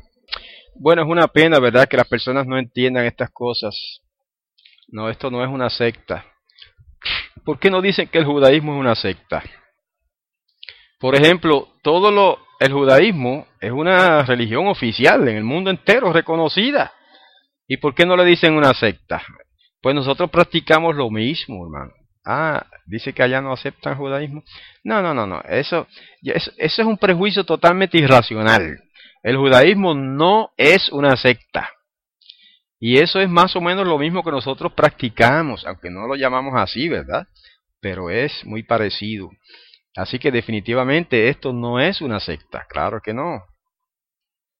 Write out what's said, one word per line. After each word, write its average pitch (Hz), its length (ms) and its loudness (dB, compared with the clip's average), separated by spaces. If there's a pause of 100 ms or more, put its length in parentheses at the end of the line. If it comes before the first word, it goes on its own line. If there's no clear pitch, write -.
(800)
Bueno, 165 220 4
es 151 60 -4
una 170 180 2
pena, 156 320 4
¿verdad?, 123 300 4
que - 80 -4
las 120 100 2
personas 127 400 -4
no 131 100 -6
entiendan 127 480 -2
estas 120 260 -6
cosas. - 680 -8 (840)
No, 110 240 -8
esto 117 200 -8
no 123 120 -4
es 131 80 -4
una 127 200 -4
secta. 117 540 -4 (1200)
¿Por 143 140 -6
qué 196 100 2
no 185 140 0
dicen 196 240 -2
que - 120 -2
el 160 60 4
judaísmo 147 500 4
es 139 60 -6
una 123 140 0
secta? 90 480 -6 (1600)
Por 131 160 2
ejemplo, 156 520 2 (140)
todo 180 300 2
lo, 196 260 4 (220)
el 135 120 2
judaísmo 139 760 2 (140)
es 110 120 -6
una 165 500 4
religión 123 460 -2
oficial 143 600 2
en 110 80 -2
el 107 80 -6
mundo 170 260 -4
entero, 196 420 0
reconocida. 165 800 0 (720)
¿Y 131 120 -6
por 143 160 -2
qué 175 120 4
no 180 100 2
le 180 80 6
dicen 170 300 4
una 143 180 4
secta? 98 500 -4 (600)
Pues 135 140 0
nosotros 139 340 -2
practicamos 165 640 0
lo 135 160 -4
mismo, 110 540 -6
hermano. 71 280 -14 (320)
Ah, 147 420 -4 (200)
dice 113 260 -10
que 131 100 -4
allá 131 180 0
no 135 120 -8
aceptan 139 440 -10
judaísmo. 143 480 -8 (400)
No, 214 180 -2
no, 170 100 -2
no, 117 140 -2
no. 92 160 -8
Eso, 127 460 -4 (340)
ya, - 120 -4
eso, - 220 -6
eso - 260 -2
es 220 60 0
un 220 100 -2
prejuicio 190 460 0
totalmente 175 540 2
irracional. 110 800 2 (440)
El 127 140 -2
judaísmo 151 580 4
no 147 640 0
es 170 340 4
una 139 260 2
secta. - 540 -2 (1080)
Y 123 180 2
eso 170 220 2
es 190 80 0
más 175 280 2
o 180 40 -4
menos 185 260 -2
lo 160 120 0
mismo 165 240 -4
que 165 80 -6
nosotros 135 420 -6
practicamos, 131 920 0
aunque 87 240 -12
no 95 160 -12
lo 135 80 -6
llamamos 131 420 -4
así, 117 320 -2
¿verdad? 107 380 -6 (540)
Pero 92 300 -8
es 123 340 -6
muy 110 180 -12
parecido. 104 680 -4 (680)
Así 95 240 -8
que 147 100 -2
definitivamente 120 1000 -2
esto 139 240 -4
no 120 280 -4
es 175 200 -2
una 117 200 -6
secta, - 480 -12
claro 98 340 -6
que 107 100 -10
no. 135 300 -8 (1160)